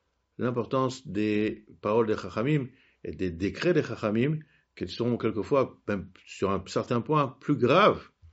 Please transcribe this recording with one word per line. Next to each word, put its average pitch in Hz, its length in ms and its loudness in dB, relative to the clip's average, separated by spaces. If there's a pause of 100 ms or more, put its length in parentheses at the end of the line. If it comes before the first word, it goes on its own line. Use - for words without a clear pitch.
(380)
l'importance 123 680 -2
des 104 580 0 (160)
paroles 107 260 2
des 104 100 0
Chachamim 123 500 -2 (380)
et 85 80 -8
des 90 180 -2
décrets 95 440 0
des 147 80 2
Chachamim, 117 560 0 (380)
qui 92 120 -6
sont 117 280 -2
quelquefois, 113 720 -2
même 98 220 -4 (160)
sur - 240 -2
un 95 160 0
certain 120 340 -2
point, 143 400 0
plus 147 160 0
graves, 123 520 4 (240)